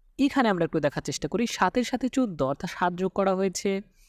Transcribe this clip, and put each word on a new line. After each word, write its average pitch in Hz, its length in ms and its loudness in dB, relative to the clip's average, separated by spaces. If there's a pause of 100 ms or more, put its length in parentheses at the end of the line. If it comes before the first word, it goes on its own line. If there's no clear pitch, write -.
(180)
এখানে 262 300 4
আমরা 175 160 2
একটু 165 160 0
দেখার 151 220 0
চেষ্টা - 260 -4
করি, 202 180 0
সাতের 214 380 0
সাথে 254 240 -4
চোদ্দ, 214 340 0
অর্থাৎ 139 280 -2
সাত 180 240 0
যোগ 185 180 -2
করা 196 220 2
হয়েছে, 190 360 0 (380)